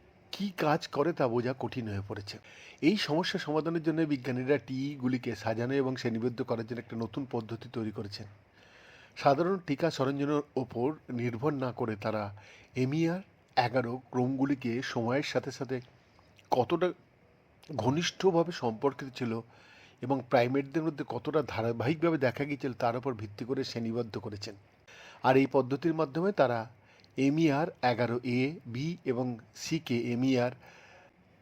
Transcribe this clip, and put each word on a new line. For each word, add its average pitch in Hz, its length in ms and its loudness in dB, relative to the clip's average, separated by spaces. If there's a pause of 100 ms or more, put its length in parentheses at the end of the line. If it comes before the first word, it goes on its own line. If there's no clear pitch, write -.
(340)
কী 202 140 -4 (160)
কাজ 151 180 4 (140)
করে 143 240 2
তা 143 140 4
বোঝা 123 200 0 (100)
কঠিন 120 280 -6
হয়ে 101 180 -4
পড়েছে। 101 260 -10 (540)
এই 214 60 4 (120)
সমস্যা 170 380 0
সমাধানের 156 420 0
জন্য 160 120 0 (140)
বিজ্ঞানীরা 127 440 0 (100)
টিগুলিকে 131 640 -2 (120)
সাজানো 113 380 0
এবং 131 180 0
শ্রেণীবদ্ধ 117 400 -2 (100)
করার 113 180 -2
জন্য 120 160 -6
একটা - 200 -12
নতুন 117 200 -6 (100)
পদ্ধতি 113 420 -6
তৈরি 110 220 -4
করেছেন। 104 300 -10 (880)
সাধারণ 170 400 4 (100)
টিকা 151 200 0 (100)
সরঞ্জামের 143 460 0 (200)
ওপর 123 240 -2 (320)
নির্ভর 117 320 0 (120)
না 127 60 -2 (100)
করে 110 140 0 (100)
তারা 107 200 0 (600)
এমইআর 165 380 0 (360)
এগারো 120 360 2 (180)
ক্রমগুলিকে 127 600 0 (220)
সময়ের 123 400 0
সাথে 131 240 0
সাথে 131 180 -4 (760)
কতটা 165 360 4 (800)
ঘনিষ্ঠভাবে 165 840 2 (120)
সম্পর্কিত 131 460 -2 (100)
ছিল 120 120 0 (720)
এবং 135 160 0 (140)
প্রাইমেটদের 139 560 2
মধ্যে 147 160 -4 (100)
কতটা 143 280 0 (120)
ধারাবাহিকভাবে 120 720 0
দেখা 123 220 2
গিয়েছিল 139 260 -4 (100)
তার 117 160 2
উপর 135 120 -4 (100)
ভিত্তি 104 280 -10
করে 135 200 0
শ্রেণীবদ্ধ 117 460 -4 (100)
করেছেন। 104 300 -10 (720)
আর 131 140 8
এই 135 140 4
পদ্ধতির 139 440 2
মাধ্যমে 160 320 0 (100)
তারা 120 180 4 (580)
এমইআর 147 500 4 (240)
এগারো 120 260 0 (200)
এ 131 40 4 (320)
বি 131 140 -4 (240)
এবং 123 140 0 (360)
সিকে 160 360 -2 (160)
এমইআর 127 400 4 (880)